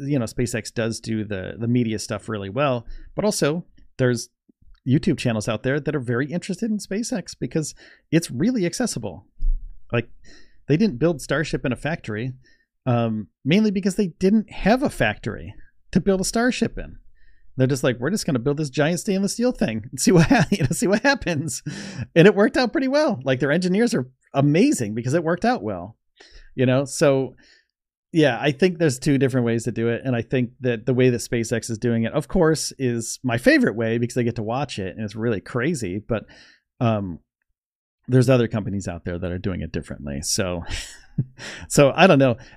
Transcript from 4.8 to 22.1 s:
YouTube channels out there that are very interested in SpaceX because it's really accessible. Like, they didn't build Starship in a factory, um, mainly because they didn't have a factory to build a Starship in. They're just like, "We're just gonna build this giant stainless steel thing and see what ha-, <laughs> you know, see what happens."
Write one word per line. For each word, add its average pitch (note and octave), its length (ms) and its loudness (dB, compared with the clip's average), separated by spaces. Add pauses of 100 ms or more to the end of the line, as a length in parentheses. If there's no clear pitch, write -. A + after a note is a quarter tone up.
YouTube C3+ 300 2
channels A2 300 -2
out G#2+ 160 -2
there C#3 160 0
that D3 160 -4
are C#3 40 -4
very B2 300 -2
interested F3+ 400 -6
in G#3+ 80 -2
SpaceX G3 580 -6
because D3 380 -4 (380)
it's E3 180 0
really F#3 340 0
accessible. B2+ 640 -6 (680)
Like, A#2+ 160 0 (600)
they D3 80 4
didn't E3 240 0
build D#3+ 200 2
Starship D3 460 -4
in B2+ 60 0
a A2+ 40 -2
factory, B2+ 580 -6 (520)
um, A2+ 400 0 (180)
mainly G3+ 280 4
because F#3+ 240 -2
they G3+ 120 0 (120)
didn't G3+ 280 2
have B3+ 360 0
a - 40 0
factory G#2 640 -4 (380)
to F#3 100 2
build F#3+ 200 2
a F#3 40 -4
Starship A#3 540 0
in. D#2 200 -14 (580)
They're B2+ 100 4
just C3 160 0
like, B2 160 0
"We're C3 120 -2
just G#3+ 160 -4
gonna D3 120 0
build C#3+ 200 -2
this D3+ 120 -4
giant D#3+ 300 0
stainless G3 320 -2
steel A#3+ 180 0
thing A2 400 -4
and C3 100 -10
see - 120 4
what E3 140 8
ha-, A3+ 220 4
<laughs> - 40 -8
you F#3+ 100 0
know, C3 80 4
see G3+ 160 0
what - 160 2
happens." E3+ 600 -2 (500)